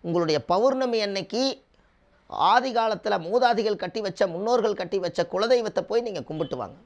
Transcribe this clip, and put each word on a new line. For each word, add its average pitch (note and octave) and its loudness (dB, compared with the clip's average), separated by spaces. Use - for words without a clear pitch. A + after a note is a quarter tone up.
உங்களுடைய E3 2
பௌர்ணமி B3 2
அன்னைக்கு G3+ -4
ஆதி B3 4
காலத்துல A3 0
மூதாதிகள் A3 2
கட்டி F#3 -6
வச்ச, F#3+ -4
முன்னோர்கள் G#3+ 0
கட்டி F3+ -4
வச்ச E3+ -4
குலதெய்வத்தை G#3+ 0
போய் A#3 0
நீங்க F3+ -6
கும்பிட்டு D#3 -6
வாங்க. - -10